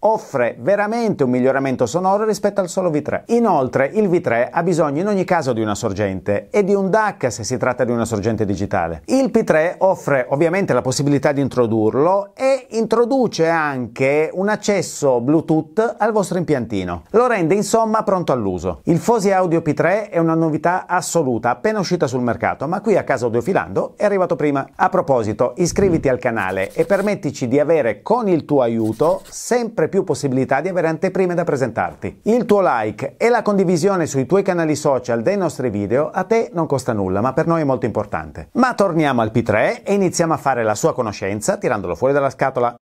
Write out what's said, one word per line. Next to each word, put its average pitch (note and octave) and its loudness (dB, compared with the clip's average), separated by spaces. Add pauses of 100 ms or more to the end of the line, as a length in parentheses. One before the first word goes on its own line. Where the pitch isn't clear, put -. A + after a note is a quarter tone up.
offre E3+ 0
veramente G3+ 0
un B2 2
miglioramento B2+ 2
sonoro F#3+ 0
rispetto G3+ 0
al F3+ -2
solo F#3 -2
V D3+ 0
tre. - -4
Inoltre D#3 2
il G#3 0
V E3+ 2
tre A#2 0
ha E3+ -2
bisogno D#3 0
in G3 -2
ogni G3 0
caso D#3 0
di A2+ 0
una G#2+ 0
sorgente G2+ -2
e G#3 2
di F#3+ 2
un G3 0
dac G#3+ 0
se A2+ -10
si B2 -4
tratta B2+ 0
di A2+ -2
una A#2 0
sorgente A2 -2
digitale. F2+ -2
Il C4 2
P A3+ 2
tre E3 2
offre D3 2
ovviamente D#3+ 0
la B2 4
possibilità C#3 0
di C#3 0
introdurlo B2 2
e C4 0
introduce A3+ 2
anche C#3 0
un F#3+ -2
accesso F3 0
Bluetooth D#3 0
al A3 0
vostro F#3 0
impiantino. G#2+ -2
Lo A#3+ 4
rende F#3+ 2
insomma A3 0
pronto F#3 0
all'uso. F#2 -2
Il E3 2
Fosi G3+ 2
Audio F3 2
P D#3 0
tre F#3 0
è E3 -4
una E3 2
novità E3 0
assoluta, D3 0
appena G#3+ 0
uscita E3+ 0
sul B2+ -2
mercato, A#2 -2
ma F#3 -2
qui G3+ 0
a C3+ 2
casa B2 -2
Audiofilando A#2 -2
è - -2
arrivato F#3 0
prima. C#3 0 (120)
A F#3 2
proposito, B2+ 0
iscriviti F3 0
al B2+ 0
canale F#2+ -2
e D#3+ 0
permettici F#3+ -2
di C3+ 4
avere D3+ 2
con A3 0
il E3 2
tuo C#3+ 2
aiuto A#2 0
sempre A3+ -2
più F#3+ 0
possibilità C3+ 0
di E3 -4
avere D#3 -2
anteprime F3+ 0
da E3+ -2
presentarti. A2 -4
Il A3+ 2
tuo G3+ 4
like A#2 -2
e G#3 0
la A#3 2
condivisione F#3+ 0
sui C3 -2
tuoi F#3+ 2
canali E3+ 0
social B2 0
dei F#3 2
nostri C#3 -2
video G#2 -2
a F#3 -2
te A3+ 0
non E3 -2
costa C3 -2
nulla, G2 0
ma B2+ 0
per D#3+ 0
noi E3 0
è - -2
molto C3+ 0
importante. D#2+ -6
Ma A#3+ 0
torniamo D#3 2
al G#2+ 0
P A#2+ 0
tre A2+ 0
e G3 -2
iniziamo E3+ 0
a D3+ 0
fare C3 -2
la G#2+ 0
sua D#3 0
conoscenza G#2+ -4
tirandolo G2 -2
fuori C3 0
dalla C#3 2
scatola. B2 -2